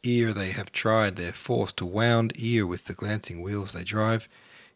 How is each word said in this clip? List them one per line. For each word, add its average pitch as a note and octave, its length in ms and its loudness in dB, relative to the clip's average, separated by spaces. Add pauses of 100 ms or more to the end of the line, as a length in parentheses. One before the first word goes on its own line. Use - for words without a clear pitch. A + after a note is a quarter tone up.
ere A#2+ 300 4
they F#2+ 200 -2
have - 200 -6
tried A2 440 2
their F2 180 -6
force A#2 400 -2
to - 100 -4
wound, A2+ 560 4
ere A#2 260 2
with F2 200 -6
the F#2+ 80 -8
glancing G2+ 480 -6
wheels G2 320 -6
they F2 100 -8
drive, G#2+ 420 0 (500)